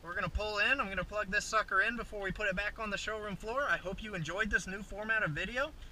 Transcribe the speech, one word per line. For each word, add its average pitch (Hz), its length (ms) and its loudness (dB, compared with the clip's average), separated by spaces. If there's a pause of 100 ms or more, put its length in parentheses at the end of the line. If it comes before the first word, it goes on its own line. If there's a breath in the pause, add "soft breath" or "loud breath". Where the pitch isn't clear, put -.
We're 175 120 -8
gonna 571 140 2
pull 214 300 0
in, 262 200 6
I'm 220 80 0
gonna 190 160 -2
plug 208 260 -2
this 202 140 2
sucker 208 380 4
in 233 160 2
before 208 240 -4
we 190 100 0
put 208 160 0
it 190 80 2
back 208 240 -2
on 220 100 -2
the 190 80 -2
showroom 208 380 -4
floor. 240 340 -2
I 165 80 2
hope 180 240 -6
you 214 140 -6
enjoyed 175 340 0
this 220 160 2
new 196 160 -6
format 214 420 0
of 165 80 2
video. 233 400 0 (200 loud breath)